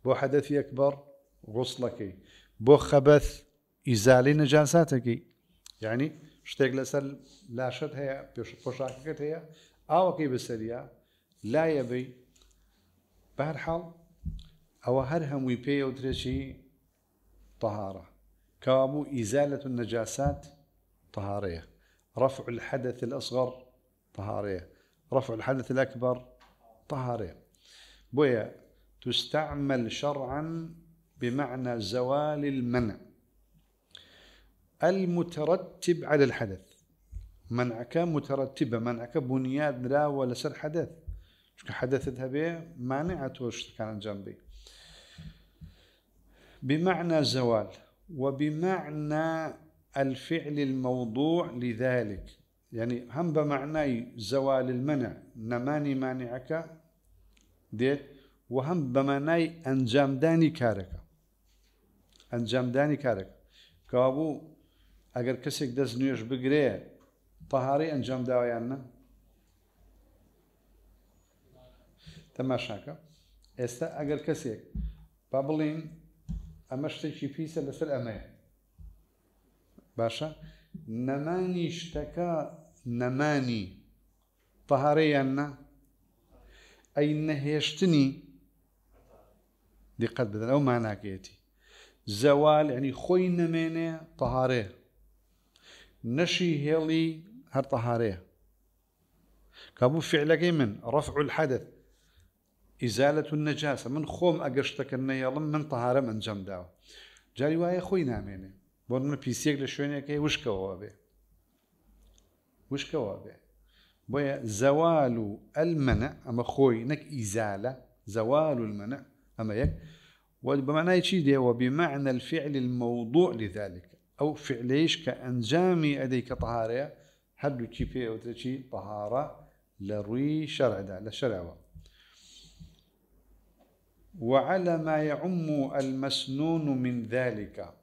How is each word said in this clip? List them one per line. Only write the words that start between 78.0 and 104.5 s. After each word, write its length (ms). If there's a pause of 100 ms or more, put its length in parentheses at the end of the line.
باشە؟ 320 (800)
نەمانی 640 (100)
شتەکە، 540 (680)
نەمانی 640 (1040)
تەهارەی 460
یان 240
نە؟ 80 (1500)
ئەی 140 (160)
نەهێشتنی، 800 (1900)
دیقەت 320
بدەن، 200
ئەو 160
ماناکەیەتی. 680 (840)
زەوال، 540
یعنی 180 (100)
خۆی 260 (100)
نەمێنێ، 520 (300)
تەهارەیە. 480 (1500)
نەشی 360 (120)
هێڵی، 420 (480)
هەر 180
تەهارەیە. 460 (1600)
کابوو 320
فعلەکەی 500
من، 100 (260)
رفع 180 (120)
الحدث، 380 (1200)
إزالة 420 (100)
النجاسة. 480 (100)
من 80 (100)
خۆم 300
ئەگەر 260